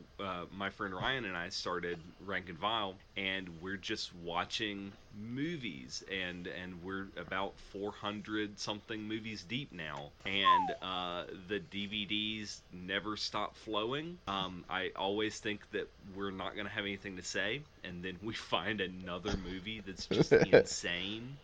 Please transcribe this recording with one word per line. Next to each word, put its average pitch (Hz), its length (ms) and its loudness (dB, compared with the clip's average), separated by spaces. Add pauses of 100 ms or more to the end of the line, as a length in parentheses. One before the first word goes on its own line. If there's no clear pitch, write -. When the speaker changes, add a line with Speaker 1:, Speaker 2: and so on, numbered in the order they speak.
(220)
Speaker 1:
uh, 90 240 -2 (100)
my 98 140 0
friend 95 240 -4
Ryan 117 320 0
and 92 100 -2
I 85 140 -2
started 87 480 0 (280)
Rank 92 220 -2
and 80 100 -8
Vile, 101 380 2 (220)
and 95 320 0 (120)
we're 95 140 -2
just - 380 -4 (100)
watching 98 720 -2 (260)
movies, 117 880 -4
and, 90 380 -2
and 90 340 -6
we're 95 260 -2 (100)
about 95 360 0 (200)
four 101 180 -2
hundred 104 680 -2
something 107 480 -4
movies 107 380 -4
deep 123 300 -4
now, 73 380 -6 (140)
and, 698 560 6
uh, 90 420 -2 (260)
the 101 100 0
D 101 280 -4
V 104 180 -2
Ds 107 560 -2 (100)
never 95 460 -2
stop - 400 -2
flowing. 131 600 -2 (120)
Um, 92 400 -2
I 92 260 0
always 101 440 2
think 104 220 -2 (100)
that 92 180 -2 (260)
we're 98 160 -2
not 95 240 -4
gonna 101 140 -4
have 101 160 0
anything 98 320 -2
to 87 60 -8
say, 107 380 0 (220)
and 87 200 -6
then 92 200 -4
we 110 100 -2
<laughs> - 200 -2
find 104 260 2
another 92 560 0
movie 92 500 -4
that's 95 200 -6
just - 260 6
Speaker 2:
<laughs> - 0 -
Speaker 1:
insane. 104 1120 8